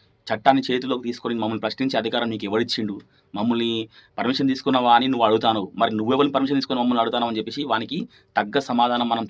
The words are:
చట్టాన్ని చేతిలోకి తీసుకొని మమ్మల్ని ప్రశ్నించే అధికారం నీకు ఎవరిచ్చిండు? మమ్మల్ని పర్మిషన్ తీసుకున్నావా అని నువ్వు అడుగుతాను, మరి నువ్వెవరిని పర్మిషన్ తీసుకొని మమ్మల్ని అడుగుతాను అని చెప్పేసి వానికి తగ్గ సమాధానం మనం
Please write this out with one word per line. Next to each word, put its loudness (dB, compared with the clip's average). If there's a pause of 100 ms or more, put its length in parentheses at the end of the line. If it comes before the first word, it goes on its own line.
(280)
చట్టాన్ని 2
చేతిలోకి -2
తీసుకొని -4
మమ్మల్ని -2
ప్రశ్నించే -2
అధికారం -2
నీకు -6
ఎవరిచ్చిండు? -2 (420)
మమ్మల్ని 0 (460)
పర్మిషన్ 0
తీసుకున్నావా 2
అని 4
నువ్వు 2
అడుగుతాను, 4 (200)
మరి 2
నువ్వెవరిని 2
పర్మిషన్ 0
తీసుకొని -4
మమ్మల్ని 0
అడుగుతాను -2
అని -4
చెప్పేసి -6 (100)
వానికి -4 (400)
తగ్గ 0 (100)
సమాధానం 2
మనం -2